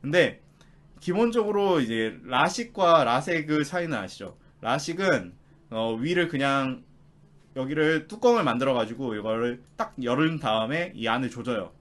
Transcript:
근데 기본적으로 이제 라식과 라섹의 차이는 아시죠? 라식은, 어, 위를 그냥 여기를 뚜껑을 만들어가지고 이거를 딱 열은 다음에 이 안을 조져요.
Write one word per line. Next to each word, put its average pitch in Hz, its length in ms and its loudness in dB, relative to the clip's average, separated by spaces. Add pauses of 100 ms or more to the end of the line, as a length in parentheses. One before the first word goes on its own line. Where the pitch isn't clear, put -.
근데 143 400 2 (600)
기본적으로 202 800 2
이제 110 440 -2
라식과 170 800 2
라섹의 151 640 0
차이는 170 300 -4
아시죠? 98 420 -10 (240)
라식은, 147 720 0 (360)
어, 113 300 -2
위를 165 280 0
그냥 135 540 -2 (760)
여기를 151 500 0
뚜껑을 226 380 4
만들어가지고 123 720 0
이거를 113 460 -2 (140)
딱 - 260 -6
열은 151 360 0
다음에 127 560 -2
이 113 140 -4
안을 123 200 0
조져요. 110 520 -6